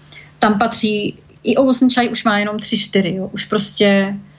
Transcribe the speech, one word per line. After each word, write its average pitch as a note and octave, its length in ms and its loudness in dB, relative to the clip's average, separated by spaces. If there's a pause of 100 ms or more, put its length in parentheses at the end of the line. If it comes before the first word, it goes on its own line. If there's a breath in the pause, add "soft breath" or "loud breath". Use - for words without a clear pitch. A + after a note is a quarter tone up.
(380 loud breath)
tam G#3 200 2
patří, G#3+ 560 -2 (320)
i A#3+ 100 2
ovocný C4 340 4
čaj A#3+ 200 2
už - 140 -6
má G#3 140 2
jenom G#3 200 -4
tři, G#3 200 -4
čtyři, F#3+ 360 0
jo. F#3+ 180 -6
Už - 120 -4
prostě, G3+ 760 0 (200 loud breath)